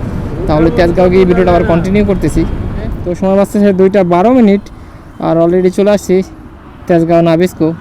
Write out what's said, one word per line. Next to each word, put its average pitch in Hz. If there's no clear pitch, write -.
তাহলে 156
তেজগাঁও 180
গিয়ে 190
ভিডিওটা 180
আবার 170
কন্টিনিউ 180
করতেছি। 180
তো 175
সময় 190
বাঁচতেছে 202
দুইটা 190
বারো 175
মিনিট, 208
আর 165
already 180
চলে 196
আসছি 190
তেজগাঁও 170
নাবিস্কো। 165